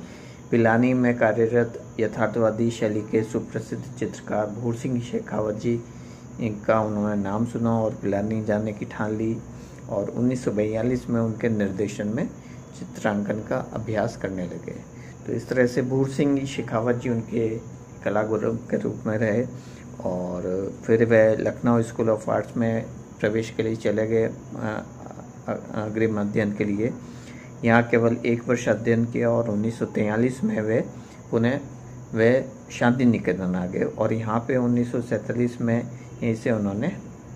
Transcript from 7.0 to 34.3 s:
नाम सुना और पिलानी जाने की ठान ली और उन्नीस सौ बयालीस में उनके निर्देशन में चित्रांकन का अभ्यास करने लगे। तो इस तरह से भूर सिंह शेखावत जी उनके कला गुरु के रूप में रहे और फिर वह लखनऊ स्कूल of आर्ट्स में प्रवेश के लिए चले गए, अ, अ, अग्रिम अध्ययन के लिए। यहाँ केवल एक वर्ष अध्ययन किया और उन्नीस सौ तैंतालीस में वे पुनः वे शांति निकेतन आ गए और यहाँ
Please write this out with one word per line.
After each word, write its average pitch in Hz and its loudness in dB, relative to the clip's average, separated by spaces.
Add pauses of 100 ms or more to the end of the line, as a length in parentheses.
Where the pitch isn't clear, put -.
नाम 104 0
सुना 117 2
और 110 2
पिलानी 104 0
जाने 107 0
की 113 -6
ठान 107 -4
ली 110 -2 (520)
और 104 -2
उन्नीस 123 2
सौ 120 2
बयालीस 110 0
में 117 2
उनके 113 0
निर्देशन 104 0
में 117 -2 (520)
चित्रांकन 104 -2
का 127 -4
अभ्यास 110 -2
करने 95 -4
लगे। 85 -10 (520)
तो 120 -2
इस 117 -6
तरह 123 4
से 127 0
भूर 135 2
सिंह 139 2
शेखावत 123 0
जी 120 -4
उनके 113 0 (440)
कला 104 2
गुरु 110 0
के 113 -2
रूप 107 -2
में 110 0
रहे 113 2 (560)
और 90 -2 (120)
फिर 113 6
वह 110 8
लखनऊ 117 2
स्कूल 113 0
of 107 2
आर्ट्स 110 0
में 113 0 (340)
प्रवेश 113 2
के - -2
लिए 113 0
चले 110 0
गए, 113 4
अ, 113 -4 (640)
अ, 113 -2 (140)
अग्रिम 110 0
अध्ययन 104 0
के 107 0
लिए। 104 0 (720)
यहाँ 117 8
केवल 117 4
एक 120 0
वर्ष 120 0
अध्ययन 117 4
किया 120 0
और 117 2
उन्नीस 110 0
सौ 113 0
तैंतालीस 110 2
में 110 0
वे 110 2 (460)
पुनः 120 4 (540)
वे 117 6 (220)
शांति 127 4
निकेतन 92 2
आ 90 0
गए 92 0
और 110 0
यहाँ 113 0